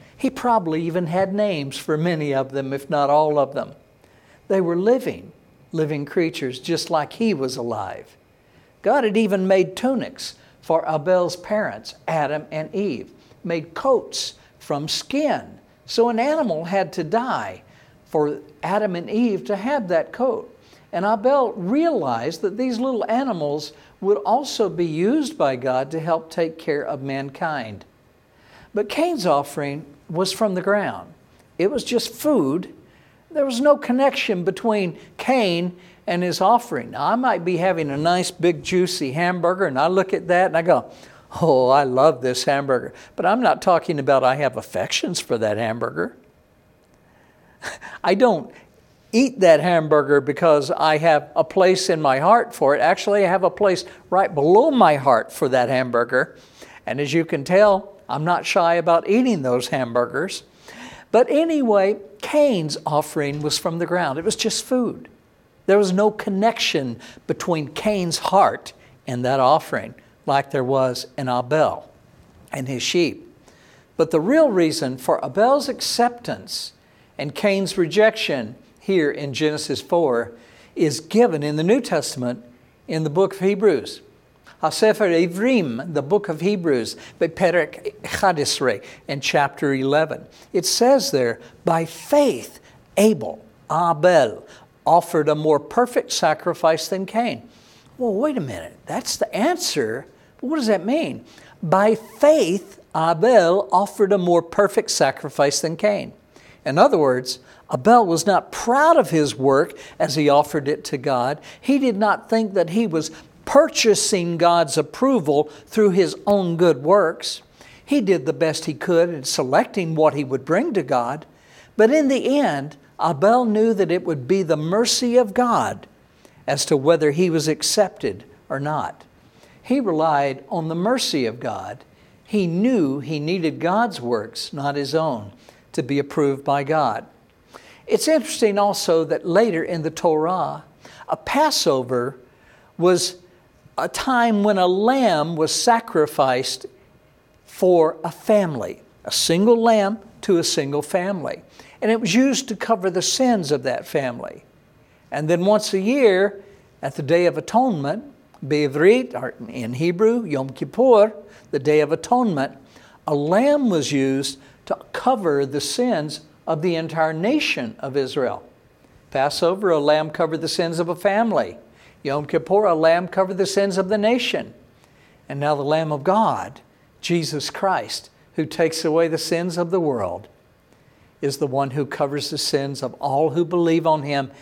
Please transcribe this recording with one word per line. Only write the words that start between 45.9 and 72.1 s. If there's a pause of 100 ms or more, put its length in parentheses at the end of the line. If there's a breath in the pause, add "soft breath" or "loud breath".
<laughs>
I
don't (600 loud breath)
eat
that
hamburger
because
I
have
a
place
in
my
heart
for
it.
Actually,
I
have
a
place (260 loud breath)
right
below
my
heart
for
that
hamburger. (480 loud breath)
And
as
you
can
tell, (160)
I'm
not
shy
about
eating
those
hamburgers. (680 loud breath)
But
anyway, (240)
Cain's
offering
was
from
the
ground.
It
was
just
food. (580)
There
was
no
connection (280 loud breath)
between
Cain's
heart (340 soft breath)
and
that
offering (300 soft breath)
like
there
was (100)
in
Abel (640)